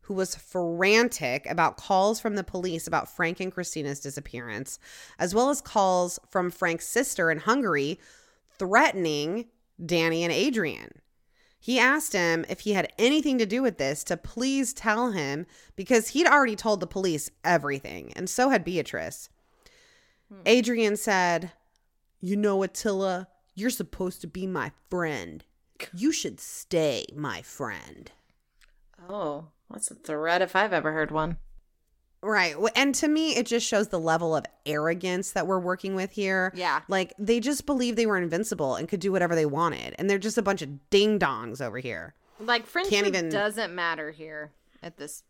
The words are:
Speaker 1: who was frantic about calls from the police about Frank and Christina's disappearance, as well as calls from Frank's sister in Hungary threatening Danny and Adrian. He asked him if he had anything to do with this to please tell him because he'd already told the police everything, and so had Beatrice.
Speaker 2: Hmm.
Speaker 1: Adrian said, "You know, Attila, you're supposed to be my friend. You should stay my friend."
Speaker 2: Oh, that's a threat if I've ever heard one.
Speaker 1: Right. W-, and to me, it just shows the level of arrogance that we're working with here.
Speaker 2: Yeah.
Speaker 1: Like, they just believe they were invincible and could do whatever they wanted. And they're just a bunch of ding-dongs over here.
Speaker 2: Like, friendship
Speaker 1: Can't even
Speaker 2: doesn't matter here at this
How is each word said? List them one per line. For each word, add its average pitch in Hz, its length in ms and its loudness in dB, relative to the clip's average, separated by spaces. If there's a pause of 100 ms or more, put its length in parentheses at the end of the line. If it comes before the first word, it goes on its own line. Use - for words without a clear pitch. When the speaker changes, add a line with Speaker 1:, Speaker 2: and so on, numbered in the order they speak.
Speaker 1:
who 202 120 -10
was 185 220 -2
frantic 175 1120 2
about 165 280 2
calls 202 420 2
from 208 160 -2
the 190 80 -2
police 180 420 -6
about 160 240 -2
Frank 175 300 -2
and 185 120 -4
Christina's 143 480 -6
disappearance, 123 760 -10 (400)
as 175 160 0
well 247 160 4
as 285 120 -2
calls 180 580 2 (100)
from 180 220 0
Frank's 170 360 -2
sister 190 440 0
in 156 80 0
Hungary 180 600 0 (600)
threatening 185 880 2 (380)
Danny 165 400 2
and 170 80 0
Adrian. 160 580 -2 (680)
He 247 200 0
asked 277 340 4
him 170 340 2
if - 140 -6
he 208 120 0
had - 260 0
anything 262 400 4
to 220 80 2
do 240 160 -2
with 220 160 0
this 143 260 -2
to 175 120 -2
please 262 560 -2
tell 226 380 0
him 151 360 -4 (280)
because 220 340 2
he'd 330 180 2
already 277 280 6
told 208 260 0
the - 60 -4
police 180 440 -2 (120)
everything, 139 720 0
and 180 140 -6
so 254 200 2
had 208 140 4
Beatrice. 147 680 -6 (1000)
Speaker 2:
Hmm. 196 140 -20
Speaker 1:
Adrian 226 520 4
said, 180 540 2 (680)
"You 185 140 -2
know, 202 260 2
Attila, 190 680 -2 (280)
you're 226 160 -2
supposed 185 500 -8
to - 60 -12
be 190 180 -8
my 180 260 -4 (200)
friend. 117 520 -6 (520)
You 247 160 0
should - 280 -6
stay 151 680 -2 (100)
my 131 260 -6
friend." 95 680 -12 (1000)
Speaker 2:
Oh, 160 380 -8 (220)
that's - 220 -8
a - 40 -18
threat 160 480 0
if 180 120 -4
I've 196 180 2
ever 156 200 0
heard 151 180 0
one. 156 260 -2 (840)
Speaker 1:
Right. 185 320 2
W-, 196 220 2
and 277 200 4
to 311 120 2
me, 302 280 2
it 233 100 2
just 233 220 -2
shows 208 220 0
the 175 100 -2
level 160 360 2
of 139 100 0 (200)
arrogance 175 680 -2
that 175 120 0
we're 185 140 2
working 185 340 -4
with 190 200 -4
here. 190 420 0
Speaker 2:
Yeah. 165 320 0
Speaker 1:
Like, 190 320 0
they 226 200 2
just 269 280 -2
believe 247 280 0
they 226 120 2
were 202 100 2
invincible 170 580 -2
and 156 140 -6
could 190 100 -2
do 190 120 0
whatever 175 240 2
they 160 100 4
wanted. 143 540 -2
And 196 100 0
they're 196 80 4
just 208 200 -2
a 226 40 2
bunch 190 220 0
of 139 260 -12
ding-dongs 143 720 2
over 117 160 -6
here. 104 380 -10 (240)
Speaker 2:
Like, 233 260 -2
friendship 370 280 -2
Speaker 1:
Can't 202 140 4
even 180 220 0
Speaker 2:
doesn't 208 460 -2
matter 165 360 -2
here 151 420 -12 (280)
at 170 160 -16
this 147 320 -14